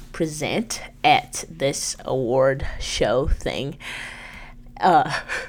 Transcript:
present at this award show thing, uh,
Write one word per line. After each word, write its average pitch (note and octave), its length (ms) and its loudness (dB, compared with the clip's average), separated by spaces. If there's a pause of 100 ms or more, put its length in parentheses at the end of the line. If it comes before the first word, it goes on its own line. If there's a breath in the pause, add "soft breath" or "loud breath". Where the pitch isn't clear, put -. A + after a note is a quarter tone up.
(120)
present D3+ 720 -2 (220)
at - 460 4
this C#3+ 460 -2 (100)
award C3 600 2 (140)
show B2+ 480 2
thing, G#2+ 500 -2 (1000 loud breath)
uh, D#3+ 320 6 (380 loud breath)